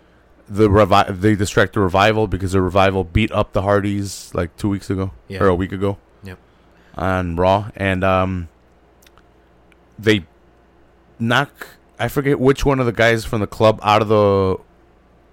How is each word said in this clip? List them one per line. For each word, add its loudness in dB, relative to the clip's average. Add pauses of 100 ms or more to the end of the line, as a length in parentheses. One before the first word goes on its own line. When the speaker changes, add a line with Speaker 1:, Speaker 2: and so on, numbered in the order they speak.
(480)
Speaker 1:
The 2
Revi-, 2
they 2
distract 0
the -2
Revival 2
because -6
the 2
Revival 0
beat -2
up -4
the -2
Hardys, -4
like, -6
two -4
weeks -4
ago -4 (160)
Speaker 2:
Yeah. -10
Speaker 1:
or 2
a 4
week -4
ago -4 (260)
Speaker 2:
Yep. -18 (580)
Speaker 1:
on -4
Raw, 0
and, -2
um, 0 (1500)
they 2 (920)
knock, -2 (280)
I -4
forget -2
which 2
one 0
of -2
the 0
guys 2
from -4
the -2
club 2
out 2
of -2
the 2 (760)